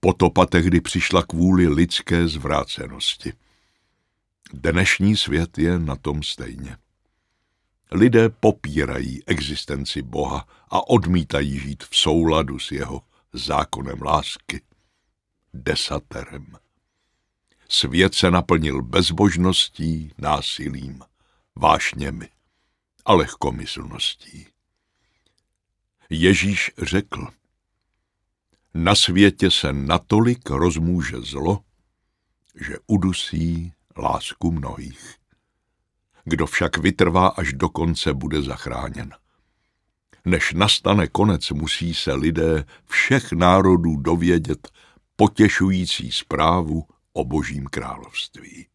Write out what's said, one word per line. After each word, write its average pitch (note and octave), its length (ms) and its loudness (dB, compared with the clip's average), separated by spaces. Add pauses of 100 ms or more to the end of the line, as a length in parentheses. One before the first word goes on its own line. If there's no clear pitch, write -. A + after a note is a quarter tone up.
Potopa F#2 460 4
tehdy F2 340 4
přišla F2 420 0
kvůli F2 460 2
lidské E2+ 600 0
zvrácenosti. C#2 1040 -6 (1200)
Dnešní F2 640 2
svět - 420 -2
je E2+ 200 2
na D2+ 180 -4
tom D2 260 -6
stejně. B1+ 540 -12 (1160)
Lidé A2+ 360 6
popírají C#2 1000 -2
existenci C#2+ 760 -6
Boha C#2 460 -6 (200)
a - 200 -4
odmítají D2 720 2
žít C#2 260 -12
v - 120 -6
souladu D#2 640 2
s - 140 -10
jeho C2+ 300 -8 (300)
zákonem C#2 680 -4
lásky, D2 580 -4 (920)
desaterem. - 1000 -8 (1120)
Svět F2 460 2
se F#2 160 4
naplnil D#2+ 520 2
bezbožností, E2+ 1400 0
násilím, C#2+ 840 -6 (540)
vášněmi D2 720 0 (760)
a A2 80 2
lehkomyslností. - 1300 -4 (1600)
Ježíš F#2 680 2
řekl: D2 500 -4 (1500)
"Na E2 200 4
světě F#2+ 560 6
se - 220 0
natolik F2+ 800 0
rozmůže D#2+ 680 0
zlo, C#2 440 -4 (1000)
že - 100 -12 (100)
udusí E2+ 840 -2 (240)
lásku - 560 -4
mnohých. C2 600 -10 (1120)
Kdo D#2 220 -2
však - 320 -2
vytrvá F2+ 500 2
až E2 240 -4
do C2+ 160 -2
konce, E2 460 -2
bude D2 280 -4
zachráněn." B1+ 720 -10 (1120)
Než - 280 0
nastane F#2+ 540 2
konec, G2 440 0
musí D#2+ 440 -4
se - 180 -4
lidé D#2+ 520 0 (220)
všech - 460 0
národů F2+ 640 4
dovědět E2 720 0 (480)
potěšující F#2+ 960 2
zprávu D#2+ 760 0 (260)
o E2 120 -4
Božím C#2 420 -6
království. - 1080 -12